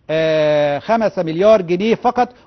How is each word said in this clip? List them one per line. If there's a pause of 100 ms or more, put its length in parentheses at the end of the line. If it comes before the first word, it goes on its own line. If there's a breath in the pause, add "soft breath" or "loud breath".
آه،
خمسة
مليار
جنيه
فقط، (180 soft breath)